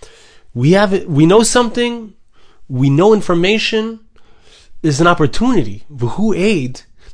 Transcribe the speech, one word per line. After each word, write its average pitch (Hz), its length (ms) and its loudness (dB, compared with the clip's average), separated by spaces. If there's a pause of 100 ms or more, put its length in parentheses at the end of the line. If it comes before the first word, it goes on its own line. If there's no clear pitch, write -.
(540)
We 131 180 2
have, 185 340 0
we 156 200 2
know 208 160 6
something, 233 720 -2 (540)
we 135 200 0
know 175 240 4
information, 214 880 -2 (800)
there's 151 200 -2
an 175 60 4
opportunity. 175 840 0
V'hu 139 420 -2
Eid, 160 480 -2 (320)